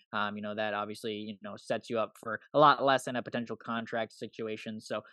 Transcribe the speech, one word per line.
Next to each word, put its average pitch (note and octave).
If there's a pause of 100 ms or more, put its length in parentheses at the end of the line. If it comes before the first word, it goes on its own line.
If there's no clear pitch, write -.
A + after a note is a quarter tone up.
(140)
um, G#2
you G#2
know, G#2
that G#2+
obviously, G#2
you G#2+
know, G#2
sets -
you A#2
up G#2+
for A2 (140)
a C#3+
lot C#3+
less C3+
in B2
a A#2
potential A#2
contract A2+
situation. A2
So, G#2+ (100)